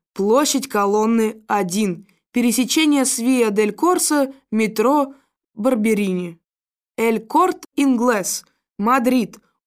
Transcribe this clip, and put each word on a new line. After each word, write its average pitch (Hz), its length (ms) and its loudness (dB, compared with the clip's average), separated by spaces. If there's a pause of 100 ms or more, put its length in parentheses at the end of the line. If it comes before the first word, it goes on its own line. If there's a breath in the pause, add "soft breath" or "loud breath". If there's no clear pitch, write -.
(120)
площадь 226 560 0
Колонны, 214 800 0
один, 190 600 -4 (240 soft breath)
пересечение 262 720 0
с - 120 -4
Виа 240 320 0
дель 208 220 0
Корсо, 302 640 0 (180 loud breath)
метро 220 640 0 (400 loud breath)
Барберини. 208 840 -2 (600)
Эль 226 280 0
Корт 359 380 0 (140)
Инглес, 240 680 0 (340)
Мадрид, 247 600 0 (280)